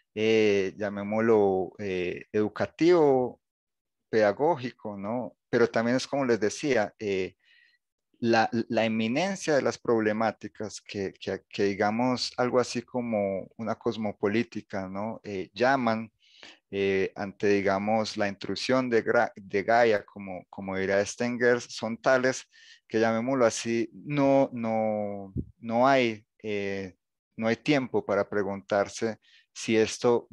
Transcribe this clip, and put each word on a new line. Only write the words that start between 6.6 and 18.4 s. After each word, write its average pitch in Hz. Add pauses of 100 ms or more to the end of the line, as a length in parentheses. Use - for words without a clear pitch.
eh, 95 (880)
la, 113 (200)
la 113
eminencia 135
de 127
las 117
problemáticas 107
que, 98
que, 95
que 104
digamos 107
algo 123
así 120
como 104
una 110
cosmopolítica, 107
¿no? 101
Eh, 92
llaman, 113 (580)
eh, 98
ante, 98
digamos, 101
la 101
intrusión 123